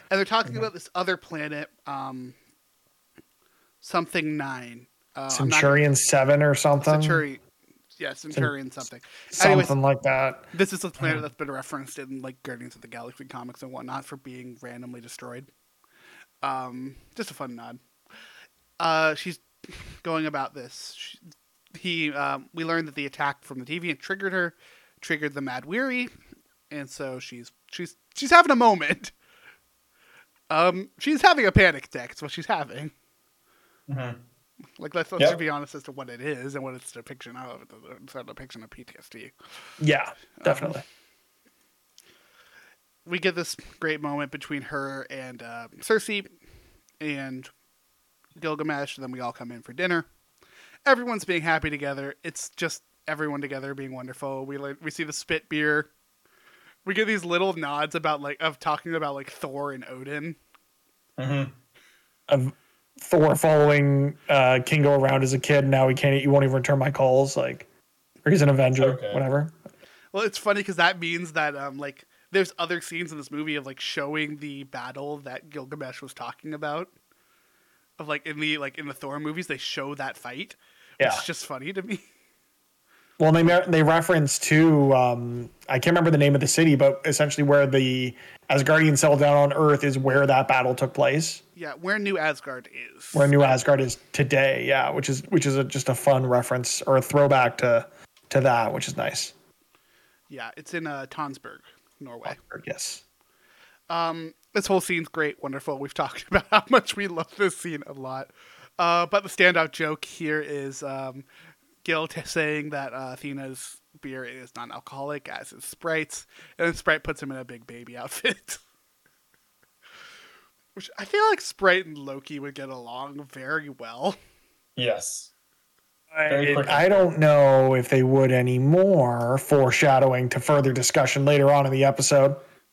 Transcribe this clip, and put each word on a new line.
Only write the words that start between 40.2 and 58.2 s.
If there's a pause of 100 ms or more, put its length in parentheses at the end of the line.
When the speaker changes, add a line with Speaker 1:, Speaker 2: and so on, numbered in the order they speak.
Speaker 2:
definitely. (2250)
Speaker 1:
we
get
this (240)
great
moment
between
her
and,
uh, (120)
Cersei (720)
and (880)
Gilgamesh,
and
then
we
all
come
in
for
dinner. (800)
Everyone's
being
happy
together.
It's
just (240)
everyone
together
being
wonderful.
We,
like,
we
see
the
spit
beer. (960)
We
get
these
little
nods
about,